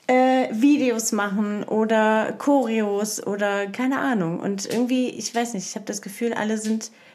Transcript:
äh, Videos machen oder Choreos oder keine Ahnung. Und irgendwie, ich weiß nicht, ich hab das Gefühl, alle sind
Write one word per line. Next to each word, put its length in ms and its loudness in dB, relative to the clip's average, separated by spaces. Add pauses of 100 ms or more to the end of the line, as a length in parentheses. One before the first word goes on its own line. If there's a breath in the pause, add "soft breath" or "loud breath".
äh, 420 4
Videos 640 2
machen 500 0
oder 680 2
Choreos 920 0
oder 440 -2
keine 320 -2
Ahnung. 400 0
Und 260 -4
irgendwie, 440 0
ich 220 -10
weiß 220 -2
nicht, 140 -8
ich 80 -10
hab 100 -14
das 160 -8
Gefühl, 300 -4
alle 260 -2
sind 320 -4 (240 soft breath)